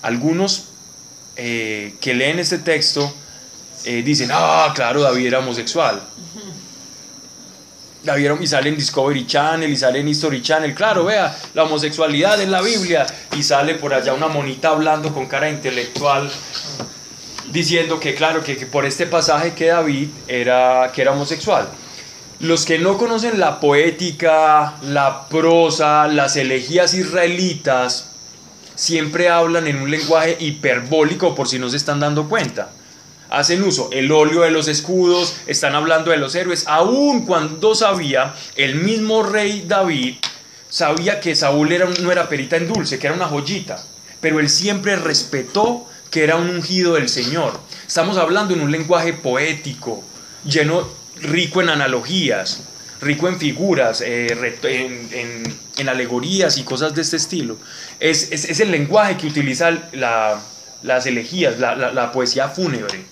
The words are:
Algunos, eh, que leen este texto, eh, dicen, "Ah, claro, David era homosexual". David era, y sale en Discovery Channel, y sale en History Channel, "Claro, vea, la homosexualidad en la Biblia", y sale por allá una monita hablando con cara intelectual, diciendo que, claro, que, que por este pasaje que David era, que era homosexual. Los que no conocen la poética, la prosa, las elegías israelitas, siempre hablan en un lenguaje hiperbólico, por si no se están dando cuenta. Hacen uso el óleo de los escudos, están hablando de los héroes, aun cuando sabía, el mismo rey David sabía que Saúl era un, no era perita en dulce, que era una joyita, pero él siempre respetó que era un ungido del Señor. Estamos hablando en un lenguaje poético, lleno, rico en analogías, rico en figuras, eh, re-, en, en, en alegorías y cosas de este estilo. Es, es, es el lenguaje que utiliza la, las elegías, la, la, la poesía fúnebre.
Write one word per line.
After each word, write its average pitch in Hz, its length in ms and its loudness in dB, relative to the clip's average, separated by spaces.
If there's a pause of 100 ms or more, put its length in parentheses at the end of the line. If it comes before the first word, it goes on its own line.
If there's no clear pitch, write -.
Algunos, 156 600 0 (680)
eh, 110 640 -6
que 123 140 -2
leen 135 240 0
este 175 220 -2
texto, 147 520 0 (760)
eh, 123 180 -2
dicen, 147 280 0
"Ah, 160 440 4
claro, 131 260 0
David 127 260 2
era 127 120 2
homosexual". 120 640 -2 (2000)
David 143 220 2
era, 147 140 2
y 175 80 -2
sale 139 220 2
en 151 60 0
Discovery 139 500 0
Channel, 151 460 0
y 135 60 0
sale 131 220 2
en 143 80 -2
History 147 340 0
Channel, 156 340 0
"Claro, 196 300 2
vea, 190 300 2 (180)
la 160 100 4
homosexualidad 156 760 2
en 190 100 0
la 185 100 2
Biblia", 185 460 2 (280)
y 147 60 -4
sale 143 340 2
por 143 180 -2
allá 131 200 0
una 147 140 0
monita 143 420 -2
hablando 156 440 2
con 135 120 -6
cara 139 240 -2
intelectual, 135 800 -2 (1200)
diciendo 165 480 0
que, 143 160 -4
claro, 160 280 0
que, 143 140 -6
que - 80 -10
por 139 200 0
este 139 200 -2
pasaje 160 480 2
que 165 140 0
David 151 420 2 (180)
era, 127 680 4
que 147 80 -2
era 135 100 4
homosexual. 143 560 0 (720)
Los 160 260 0
que 160 140 2
no 190 180 2
conocen 226 420 0
la 151 200 2
poética, 156 1200 4
la 139 480 0
prosa, 156 800 4
las 143 280 2
elegías 143 580 2
israelitas, 170 1120 0 (680)
siempre 165 540 0
hablan 170 380 4
en 143 140 -2
un 139 100 -2
lenguaje 156 480 2
hiperbólico, 151 960 0
por 131 120 -2
si 127 120 -4
no 127 100 -4
se 135 80 -4
están 143 220 -2
dando 147 280 0
cuenta. 151 440 -4 (580)
Hacen 165 340 2
uso 131 280 0
el 135 200 0
óleo 156 300 4
de 165 100 6
los 156 160 0
escudos, 175 680 2 (100)
están 143 300 0
hablando 160 360 2
de 160 60 4
los 139 180 -2
héroes, 180 320 -2
aun 233 580 2
cuando 165 500 0
sabía, 160 580 0 (220)
el 139 200 0
mismo 214 480 0
rey 208 440 0
David 165 480 0 (540)
sabía 170 500 0
que 165 160 -2
Saúl 151 360 2
era 180 140 2
un, 180 160 -2
no 175 100 2
era 175 180 0
perita 147 280 -2
en 170 100 -2
dulce, 147 320 -4
que 147 80 -2
era 151 80 0
una 180 120 -2
joyita, 143 560 -6 (380)
pero 156 180 2
él 151 100 2
siempre 196 460 0
respetó 170 920 -2 (240)
que 160 120 2
era 156 120 4
un 170 120 0
ungido 180 460 0
del 139 160 0
Señor. 131 500 -2 (280)
Estamos 185 300 0
hablando 185 360 2
en 170 80 0
un 143 100 0
lenguaje 165 420 0
poético, 139 880 -4 (420)
lleno, 156 420 2 (320)
rico 160 400 -2
en 170 100 2
analogías, 131 880 -2 (420)
rico 147 260 -2
en 180 120 -2
figuras, 139 640 0
eh, 120 340 -2
re-, 117 220 -4
en, 127 500 -4
en, 120 460 -10 (200)
en 139 120 -2
alegorías 135 680 0
y 127 40 -8
cosas 151 300 -4
de 156 80 -2
este 160 160 -2
estilo. 135 400 -4 (420)
Es, 156 320 0
es, 151 140 -6
es 160 140 -4
el 214 100 4
lenguaje 180 480 2
que 156 80 -6
utiliza 147 460 0 (220)
la, 113 460 0 (440)
las 127 240 0
elegías, 123 500 -2
la, 120 180 0
la, 123 160 -2
la 120 200 -2
poesía 131 360 -2
fúnebre. 113 640 -4